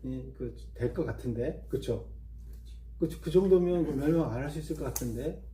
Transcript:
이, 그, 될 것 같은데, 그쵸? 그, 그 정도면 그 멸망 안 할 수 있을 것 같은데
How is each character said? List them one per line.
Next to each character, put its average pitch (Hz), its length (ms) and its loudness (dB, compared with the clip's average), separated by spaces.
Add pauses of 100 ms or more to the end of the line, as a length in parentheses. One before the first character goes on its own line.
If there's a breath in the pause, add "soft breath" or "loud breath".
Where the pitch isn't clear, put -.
이, 131 340 -6
그, 120 180 -6 (180)
될 123 200 0
것 165 100 0
같은데, 120 640 -2
그쵸? - 400 -2 (880 loud breath)
그, 156 100 2 (120)
그 170 100 -4
정도면 180 540 8
그 151 60 0
멸망 147 400 4
안 120 120 -2
할 147 80 -2
수 165 100 -6
있을 156 160 -4
것 151 80 -6
같은데 127 580 -4 (120)